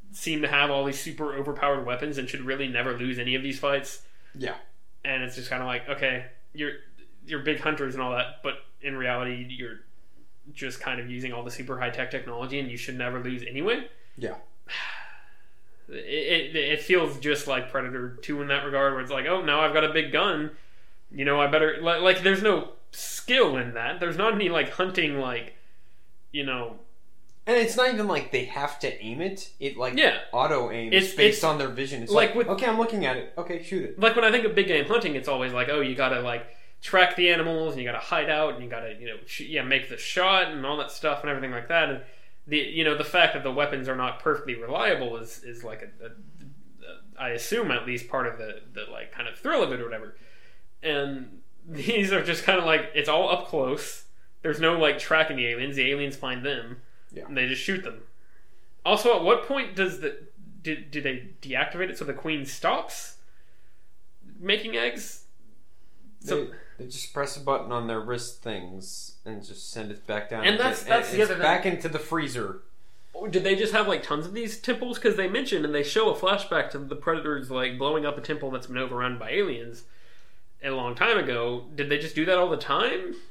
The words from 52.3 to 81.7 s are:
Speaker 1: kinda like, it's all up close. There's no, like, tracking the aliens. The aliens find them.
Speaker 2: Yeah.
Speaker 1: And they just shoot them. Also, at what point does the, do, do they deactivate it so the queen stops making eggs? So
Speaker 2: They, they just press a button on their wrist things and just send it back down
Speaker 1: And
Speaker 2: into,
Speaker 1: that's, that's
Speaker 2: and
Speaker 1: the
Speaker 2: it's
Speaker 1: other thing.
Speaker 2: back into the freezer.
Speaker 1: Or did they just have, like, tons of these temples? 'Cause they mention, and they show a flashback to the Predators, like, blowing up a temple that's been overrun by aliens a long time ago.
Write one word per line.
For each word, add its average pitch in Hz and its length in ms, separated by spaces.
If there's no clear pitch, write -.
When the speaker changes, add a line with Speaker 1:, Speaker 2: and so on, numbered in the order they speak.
Speaker 1:
kinda 185 200
like, 156 300
it's 151 160
all 170 200
up 175 160
close. 143 580
There's 147 160
no, 165 200
like, 147 200
tracking 156 380
the 123 100
aliens. 127 300
The 131 160
aliens 143 240
find 127 280
them. 123 340
Speaker 2:
Yeah. - 140
Speaker 1:
And 139 100
they 127 100
just 127 160
shoot 190 220
them. 110 160
Also, 214 320
at 170 60
what 233 240
point 240 300
does 185 240
the, 156 160
do, 156 140
do 151 260
they 127 260
deactivate 151 480
it - 80
so 160 60
the 139 100
queen 151 320
stops - 720
making 214 360
eggs? - 480
So - 260
Speaker 2:
They, - 40
they 127 120
just - 220
press 143 240
a 147 40
button 135 320
on 120 140
their 113 140
wrist 120 420
things 95 720
and 104 180
just 98 260
send 107 200
it - 160
back 104 240
down 113 100
Speaker 1:
And 190 120
Speaker 2:
into, 226 100
Speaker 1:
that's, 254 220
that's - 260
Speaker 2:
and 185 80
Speaker 1:
the 214 40
Speaker 2:
it's 208 80
Speaker 1:
other - 100
thing. - 100
Speaker 2:
back 185 160
into 170 240
the 151 80
freezer. 123 640
Speaker 1:
Or 214 160
did 185 160
they 196 100
just 208 200
have, 214 120
like, 175 160
tons 151 220
of 180 80
these 226 260
temples? 240 400
'Cause 220 180
they 185 120
mention, 208 360
and 147 100
they 147 80
show 214 280
a 156 60
flashback 190 540
to 139 80
the 139 180
Predators, 147 540
like, 127 260
blowing 147 300
up 143 100
a 131 60
temple 143 280
that's 127 160
been 127 120
overrun 123 400
by 110 120
aliens 120 520
a 139 80
long 123 240
time 208 240
ago. 123 560